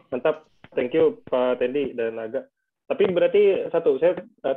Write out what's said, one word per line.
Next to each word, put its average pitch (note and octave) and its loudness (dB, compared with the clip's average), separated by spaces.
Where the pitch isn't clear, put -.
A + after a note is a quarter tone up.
Mantap. - -4
Thank B2+ -2
you, D#3 2
Pak B2+ 0
Tendi B2+ -2
dan A2+ -6
Aga. A2+ -8
Tapi G3 0
berarti F#3 2
satu, D#3 2
saya, E3+ 2
eh, - -6